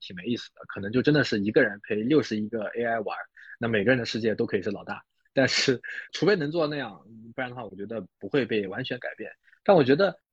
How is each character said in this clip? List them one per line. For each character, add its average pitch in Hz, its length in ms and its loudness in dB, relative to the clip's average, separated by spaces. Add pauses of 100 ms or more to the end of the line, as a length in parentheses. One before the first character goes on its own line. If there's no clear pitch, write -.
挺 - 140 -16
没 87 80 -12
意 113 140 -2
思 - 180 -12
的， - 140 -20
可 - 120 -10
能 98 120 -6
就 123 100 4
真 147 100 4
的 143 120 4
是 107 160 0
一 101 100 0
个 135 140 6
人 104 180 -2
陪 107 140 -4
六 123 260 4
十 110 140 -4
亿 107 120 -4
个 110 140 -6 (140)
A 120 80 -2
I 117 160 0
玩 98 160 -6
儿， 101 60 -10 (360)
那 117 80 -4
每 113 160 2
个 110 80 4
人 127 80 4
的 117 60 -2
世 110 160 -4
界 107 160 0
都 - 100 -2
可 107 100 -2
以 92 60 -2
是 104 80 -4
老 98 140 -8
大。 - 180 -10 (340)
但 131 120 4
是 - 320 2 (320)
除 - 120 -2
非 202 120 6
能 147 120 -2
做 160 160 0
到 147 60 0
那 147 60 -6
样， 113 200 -8 (380)
不 - 60 -6
然 127 100 -6
的 123 60 -14
话， 123 80 -10
我 95 100 -14
觉 95 120 -10
得 107 200 -8 (140)
不 101 80 -10
会 127 180 0
被 107 220 -2
完 107 160 -6
全 131 160 -6
改 - 160 -8
变。 110 120 -12 (360)
但 196 120 8
我 156 60 8
觉 131 140 6
得， 190 200 2 (160)